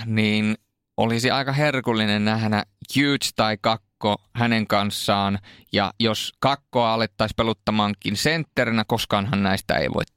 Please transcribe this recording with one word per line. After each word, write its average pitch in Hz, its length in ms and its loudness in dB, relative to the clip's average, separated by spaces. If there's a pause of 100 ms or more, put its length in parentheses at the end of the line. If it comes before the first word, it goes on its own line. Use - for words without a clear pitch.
niin 107 500 0 (420)
olisi 113 340 0
aika 135 200 -2
herkullinen 117 760 0
nähdä 107 380 0 (320)
Hughes 139 400 0
tai 107 260 0
Kakko 110 540 -2 (200)
hänen 117 320 0
kanssaan. 101 720 0 (340)
Ja 101 260 0
jos 110 400 0
Kakkoa 123 540 0
alettaisiin 110 420 -2
peluttamaankin 107 840 -2
sentterinä, 127 720 0
koskaanhan 104 560 0
näistä 95 320 0
ei 67 180 0
voi - 100 -2 (140)